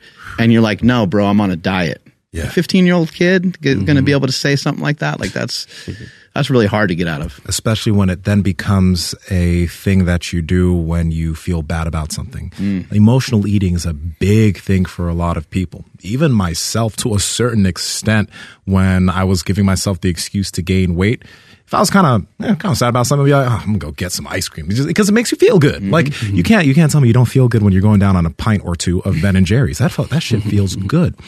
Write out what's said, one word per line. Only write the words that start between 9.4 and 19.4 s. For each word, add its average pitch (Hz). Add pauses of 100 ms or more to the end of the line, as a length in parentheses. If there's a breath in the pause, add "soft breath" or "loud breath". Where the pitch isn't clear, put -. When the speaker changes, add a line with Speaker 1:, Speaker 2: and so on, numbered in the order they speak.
Speaker 2:
thing 95
that 87
you 85
do 90
when 82
you 80
feel 85
bad 80
about 78
something. 80
Speaker 1:
Mm. 98
Speaker 2:
Emotional 107
eating 98
is 85
a 82
big 92
thing 95
for 87
a 85
lot 85
of 76
people. 90 (160)
Even 135
myself, 104
to 113
a 101
certain 113
extent, 101 (380 loud breath)
when 92
I 92
was 92